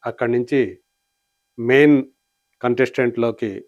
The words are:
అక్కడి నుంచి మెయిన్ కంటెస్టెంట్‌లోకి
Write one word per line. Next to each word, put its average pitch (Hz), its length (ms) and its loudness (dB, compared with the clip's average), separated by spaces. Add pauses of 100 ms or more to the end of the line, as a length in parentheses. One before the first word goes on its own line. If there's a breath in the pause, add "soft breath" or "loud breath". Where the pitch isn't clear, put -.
అక్కడి 120 260 -4
నుంచి 123 280 -2 (1000)
మెయిన్ 139 380 4 (640)
కంటెస్టెంట్‌లోకి 117 1080 -2